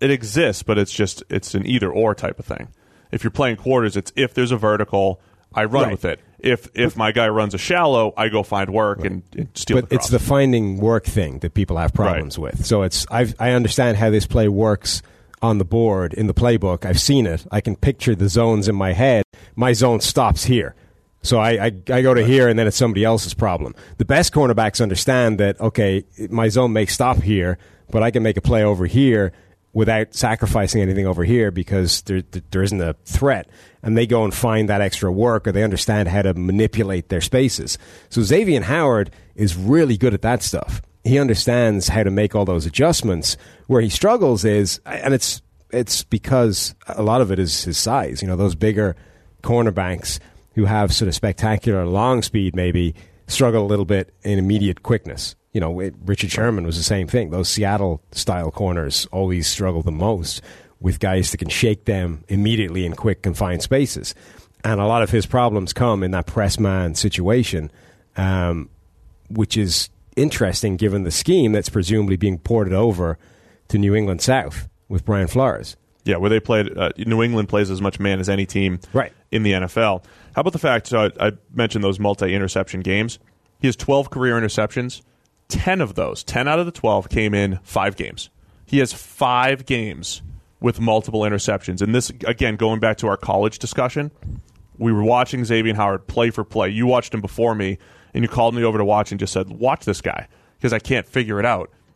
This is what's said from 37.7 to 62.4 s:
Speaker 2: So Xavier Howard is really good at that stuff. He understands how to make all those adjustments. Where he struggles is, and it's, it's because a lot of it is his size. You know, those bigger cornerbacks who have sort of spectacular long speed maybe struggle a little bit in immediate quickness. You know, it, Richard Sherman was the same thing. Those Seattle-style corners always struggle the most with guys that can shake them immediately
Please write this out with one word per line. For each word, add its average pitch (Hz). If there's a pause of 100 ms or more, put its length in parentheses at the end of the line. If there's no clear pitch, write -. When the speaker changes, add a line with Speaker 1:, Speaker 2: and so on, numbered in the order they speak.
Speaker 2:
So 117
Xavier 156
Howard 123 (240)
is 95
really 123
good 110
at -
that 117
stuff. - (220)
He 127
understands 120
how 110
to 98
make 101
all 101
those 85
adjustments. 101 (300)
Where 127
he 110
struggles 180
is, 104
and -
it's, - (280)
it's -
because 117 (120)
a -
lot 110
of 101
it 92
is 87
his 82
size. 101
You 98
know, 92
those 95
bigger 101 (460)
cornerbacks 98 (360)
who 110
have 104
sort 104
of 85
spectacular 101
long 110
speed 95
maybe 87 (320)
struggle 113
a 101
little 101
bit 95 (100)
in 101
immediate 98
quickness. - (160)
You 107
know, 85
it, 95 (100)
Richard 98
Sherman 110
was 82
the 85
same 95
thing. 110
Those 87
Seattle-style 95
corners 87
always 92
struggle 90
the 85
most 87 (380)
with 90
guys 95
that -
can 85
shake -
them 90
immediately 101